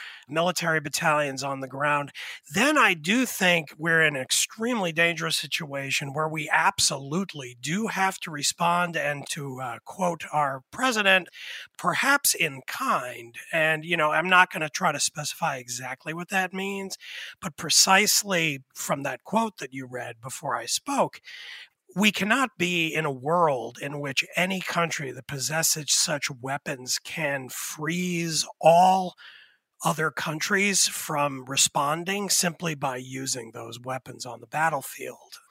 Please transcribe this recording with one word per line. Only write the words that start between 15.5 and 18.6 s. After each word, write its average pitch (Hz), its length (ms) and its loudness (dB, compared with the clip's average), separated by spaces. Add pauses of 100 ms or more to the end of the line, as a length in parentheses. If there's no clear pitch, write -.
exactly 127 580 -10
what 170 140 -8
that 185 240 0
means, 196 440 -6 (420)
but 175 160 -8
precisely 175 1080 4 (100)